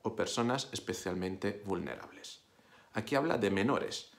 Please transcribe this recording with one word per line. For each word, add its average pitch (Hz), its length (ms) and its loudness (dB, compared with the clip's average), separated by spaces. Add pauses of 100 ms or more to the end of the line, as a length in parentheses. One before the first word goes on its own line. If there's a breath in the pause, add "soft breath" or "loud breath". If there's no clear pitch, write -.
o 110 120 -2
personas 123 560 2
especialmente 92 920 -2
vulnerables". - 800 -6 (500 soft breath)
Aquí 110 220 -2
habla 156 240 4
de 101 120 4
menores. 101 680 2